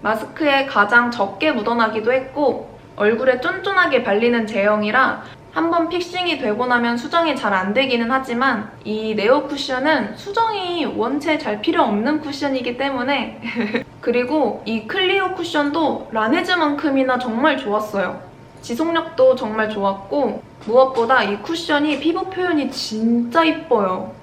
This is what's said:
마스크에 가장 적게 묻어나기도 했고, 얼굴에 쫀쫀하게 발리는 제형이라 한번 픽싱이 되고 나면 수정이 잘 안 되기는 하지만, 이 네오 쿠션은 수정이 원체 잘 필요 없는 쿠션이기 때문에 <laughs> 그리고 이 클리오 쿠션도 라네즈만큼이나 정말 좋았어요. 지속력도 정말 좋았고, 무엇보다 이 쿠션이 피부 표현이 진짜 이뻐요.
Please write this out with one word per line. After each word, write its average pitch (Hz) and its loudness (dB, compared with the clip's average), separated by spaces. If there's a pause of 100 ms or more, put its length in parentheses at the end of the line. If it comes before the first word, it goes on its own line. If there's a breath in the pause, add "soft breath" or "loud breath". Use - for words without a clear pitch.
마스크에 269 0
가장 240 4
적게 220 0
묻어나기도 220 0
했고, 269 -2 (200)
얼굴에 247 2
쫀쫀하게 359 0
발리는 226 2
제형이라 214 0 (300 loud breath)
한번 330 0
픽싱이 349 -2
되고 240 -2
나면 240 2
수정이 302 0
잘 208 0
안 190 0
되기는 240 0
하지만, 247 0 (100)
이 214 -4
네오 240 4
쿠션은 277 -2
수정이 403 -2 (120)
원체 277 0
잘 208 -4
필요 330 2
없는 240 0
쿠션이기 269 -4
때문에 262 -2
<laughs> 233 -4 (200)
그리고 247 0
이 220 -4
클리오 370 0
쿠션도 302 -2
라네즈만큼이나 285 2
정말 247 2
좋았어요. 202 -2 (400)
지속력도 285 2
정말 220 -2
좋았고, 202 -2 (240)
무엇보다 240 4
이 202 -2
쿠션이 302 -2
피부 370 0
표현이 339 0
진짜 233 0
이뻐요. 214 0 (100)